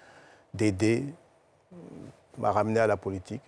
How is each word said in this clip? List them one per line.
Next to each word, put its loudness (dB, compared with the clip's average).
d'aider, 2
m'a 0
ramené 2
à 6
la 4
politique. -8